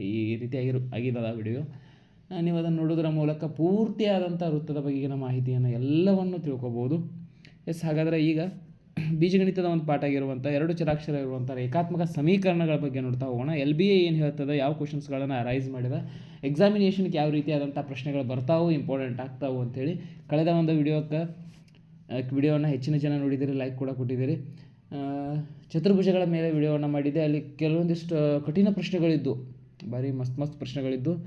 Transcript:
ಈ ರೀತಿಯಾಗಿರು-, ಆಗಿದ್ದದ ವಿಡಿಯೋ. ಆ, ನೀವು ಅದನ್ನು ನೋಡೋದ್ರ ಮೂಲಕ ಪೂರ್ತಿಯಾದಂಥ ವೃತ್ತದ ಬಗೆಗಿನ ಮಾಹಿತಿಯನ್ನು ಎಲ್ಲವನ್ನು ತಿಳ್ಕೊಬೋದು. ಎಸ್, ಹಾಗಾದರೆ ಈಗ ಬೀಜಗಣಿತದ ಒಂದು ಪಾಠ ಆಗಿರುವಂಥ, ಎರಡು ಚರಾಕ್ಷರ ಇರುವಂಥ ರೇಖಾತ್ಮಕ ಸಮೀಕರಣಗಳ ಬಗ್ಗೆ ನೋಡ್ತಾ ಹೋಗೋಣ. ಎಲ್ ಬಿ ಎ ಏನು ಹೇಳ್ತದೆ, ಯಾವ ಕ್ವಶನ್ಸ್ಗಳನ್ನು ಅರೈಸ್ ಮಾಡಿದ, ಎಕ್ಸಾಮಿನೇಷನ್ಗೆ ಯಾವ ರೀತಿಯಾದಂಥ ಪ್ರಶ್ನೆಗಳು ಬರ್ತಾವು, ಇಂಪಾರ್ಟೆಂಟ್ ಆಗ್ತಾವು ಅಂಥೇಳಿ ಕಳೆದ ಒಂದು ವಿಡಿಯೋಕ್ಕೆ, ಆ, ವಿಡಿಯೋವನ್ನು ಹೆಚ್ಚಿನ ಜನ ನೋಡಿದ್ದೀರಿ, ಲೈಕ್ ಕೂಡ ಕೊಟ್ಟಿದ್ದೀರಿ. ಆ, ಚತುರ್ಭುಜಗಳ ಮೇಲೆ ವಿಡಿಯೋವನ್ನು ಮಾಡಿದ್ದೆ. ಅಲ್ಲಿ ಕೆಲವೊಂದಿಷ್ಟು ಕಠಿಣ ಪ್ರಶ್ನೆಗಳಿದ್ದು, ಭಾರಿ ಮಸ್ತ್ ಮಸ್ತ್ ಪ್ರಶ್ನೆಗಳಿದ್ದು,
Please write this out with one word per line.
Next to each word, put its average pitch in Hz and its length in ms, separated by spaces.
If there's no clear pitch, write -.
ಈ 110 360
ರೀತಿಯಾಗಿರು-, 127 580
ಆಗಿದ್ದದ 120 420
ವಿಡಿಯೋ. 113 240
ಆ, 170 40
ನೀವು 170 160
ಅದನ್ನು 165 200
ನೋಡೋದ್ರ 160 320
ಮೂಲಕ 151 360
ಪೂರ್ತಿಯಾದಂಥ 185 1000
ವೃತ್ತದ 151 340
ಬಗೆಗಿನ 139 360
ಮಾಹಿತಿಯನ್ನು 127 560
ಎಲ್ಲವನ್ನು 175 720
ತಿಳ್ಕೊಬೋದು. 131 880
ಎಸ್, 165 160
ಹಾಗಾದರೆ 160 400
ಈಗ 156 160
ಬೀಜಗಣಿತದ 185 460
ಒಂದು 170 200
ಪಾಠ 147 200
ಆಗಿರುವಂಥ, 135 420
ಎರಡು 147 260
ಚರಾಕ್ಷರ 156 420
ಇರುವಂಥ 131 360
ರೇಖಾತ್ಮಕ 165 520
ಸಮೀಕರಣಗಳ 170 720
ಬಗ್ಗೆ 135 240
ನೋಡ್ತಾ 127 260
ಹೋಗೋಣ. 127 240
ಎಲ್ 147 240
ಬಿ 170 120
ಎ 202 100
ಏನು 170 200
ಹೇಳ್ತದೆ, 147 400
ಯಾವ 139 160
ಕ್ವಶನ್ಸ್ಗಳನ್ನು 143 600
ಅರೈಸ್ 127 360
ಮಾಡಿದ, 127 220
ಎಕ್ಸಾಮಿನೇಷನ್ಗೆ 190 760
ಯಾವ 151 120
ರೀತಿಯಾದಂಥ 147 480
ಪ್ರಶ್ನೆಗಳು 139 460
ಬರ್ತಾವು, 165 460
ಇಂಪಾರ್ಟೆಂಟ್ 131 500
ಆಗ್ತಾವು 131 400
ಅಂಥೇಳಿ 131 400
ಕಳೆದ 156 180
ಒಂದು 165 260
ವಿಡಿಯೋಕ್ಕೆ, 151 440
ಆ, - 1160
ವಿಡಿಯೋವನ್ನು 147 340
ಹೆಚ್ಚಿನ 143 280
ಜನ 143 220
ನೋಡಿದ್ದೀರಿ, 139 340
ಲೈಕ್ 131 240
ಕೂಡ 131 140
ಕೊಟ್ಟಿದ್ದೀರಿ. 131 460
ಆ, - 600
ಚತುರ್ಭುಜಗಳ 185 520
ಮೇಲೆ 165 260
ವಿಡಿಯೋವನ್ನು 151 380
ಮಾಡಿದ್ದೆ. 147 340
ಅಲ್ಲಿ 151 180
ಕೆಲವೊಂದಿಷ್ಟು 156 1040
ಕಠಿಣ 185 280
ಪ್ರಶ್ನೆಗಳಿದ್ದು, 165 840
ಭಾರಿ 127 200
ಮಸ್ತ್ 127 280
ಮಸ್ತ್ 143 180
ಪ್ರಶ್ನೆಗಳಿದ್ದು, 131 580